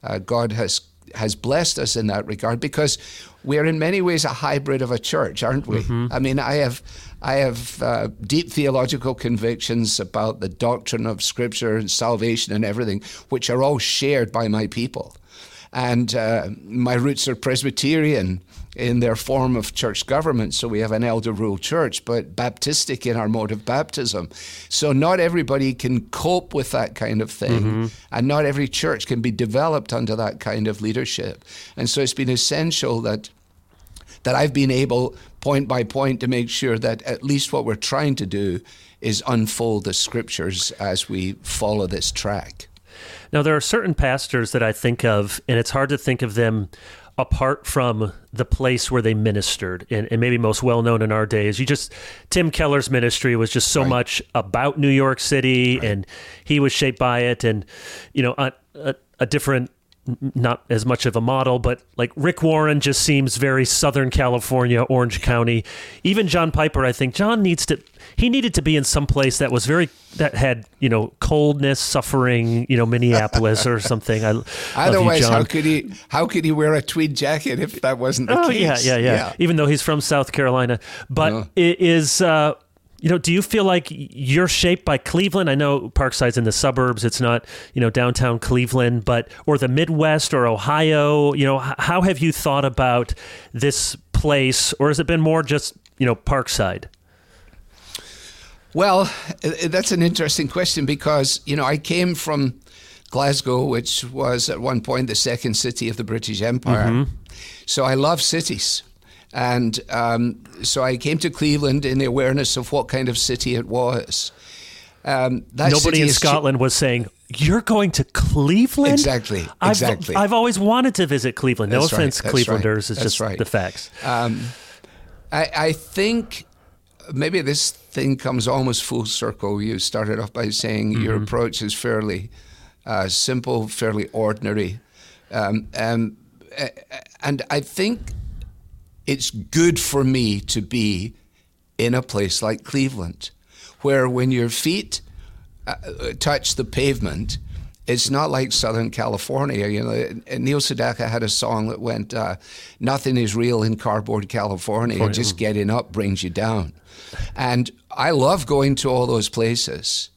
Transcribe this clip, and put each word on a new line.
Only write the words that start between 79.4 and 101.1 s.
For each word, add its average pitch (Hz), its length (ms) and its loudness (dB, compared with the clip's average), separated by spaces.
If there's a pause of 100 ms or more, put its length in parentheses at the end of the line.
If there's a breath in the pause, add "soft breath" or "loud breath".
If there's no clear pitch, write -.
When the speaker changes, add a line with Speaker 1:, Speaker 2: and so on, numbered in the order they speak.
Speaker 2:
though 151 100 4
he's 143 160 2
from 151 180 0
South 139 320 0
Carolina, 127 480 2 (300 loud breath)
but 156 220 2
Speaker 1:
Yeah. 107 120 -4 (120)
Speaker 2:
it 170 240 4
is, 165 420 4
uh, 156 320 4 (460)
you 160 100 2
know, 180 80 4
do 165 140 2
you 190 100 4
feel 208 220 2
like 180 260 4
you're 147 580 0
shaped - 380 2
by 147 120 2
Cleveland? 180 520 0
I 135 40 4
know 143 360 0
Parkside's 127 480 2
in 120 60 2
the 110 80 2
suburbs. 123 520 0
It's 117 160 0
not, 117 240 2 (300 loud breath)
you 131 60 0
know, 117 100 4
downtown 123 500 2
Cleveland, 123 640 2
but, 117 240 0 (180 loud breath)
or 147 120 4
the 127 100 0
Midwest 156 640 2
or 123 140 4
Ohio. 147 840 4
You 147 100 2
know, 135 180 2
h-, 135 160 -4
how 175 220 2
have 180 180 2
you 156 140 2
thought 139 320 0
about 123 480 2 (400 loud breath)
this 127 420 0 (180)
place, 135 680 2
or 139 80 4
has 147 100 2
it 165 80 0
been 165 140 2
more 160 240 4
just, 139 300 -2 (240)
you 131 80 2
know, 117 100 4
Parkside? - 720 -2 (1900 loud breath)
Speaker 1:
Well, 190 360 4 (340 loud breath)
i-, 143 40 0 (160)
i-, - 40 0
that's 185 240 0
an 175 100 4
interesting 160 460 0
question 175 360 -2
because, 143 640 0